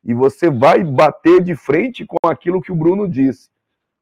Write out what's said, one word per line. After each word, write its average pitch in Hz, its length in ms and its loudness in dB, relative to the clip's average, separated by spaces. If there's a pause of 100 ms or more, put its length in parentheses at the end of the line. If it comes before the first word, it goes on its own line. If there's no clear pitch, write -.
E 117 80 -4
você 131 340 0
vai 156 360 2
bater 160 580 2
de 175 140 -4
frente 196 500 -6
com - 220 -4
aquilo 175 340 -4
que - 100 -12
o 180 40 -6
Bruno 175 340 -2
disse. 135 400 -4 (520)